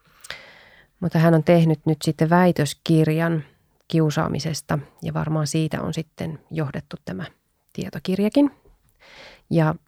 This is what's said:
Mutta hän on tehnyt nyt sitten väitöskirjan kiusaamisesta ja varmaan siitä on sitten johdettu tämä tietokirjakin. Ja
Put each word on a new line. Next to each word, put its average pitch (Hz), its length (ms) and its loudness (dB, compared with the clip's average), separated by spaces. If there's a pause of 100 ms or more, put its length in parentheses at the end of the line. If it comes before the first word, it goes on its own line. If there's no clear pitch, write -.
(1000)
Mutta 170 200 -2
hän 165 140 6
on 156 100 4
tehnyt 165 420 4
nyt 156 180 0
sitten 160 260 0
väitöskirjan 165 1120 2 (440)
kiusaamisesta 156 920 -2 (220)
ja 160 120 -8
varmaan 156 340 -2
siitä 160 340 -2
on 160 120 -6
sitten 160 460 -10 (120)
johdettu 156 440 -8 (100)
tämä 185 200 -10 (480)
tietokirjakin. 196 800 -2 (1000)
Ja 160 260 2 (120)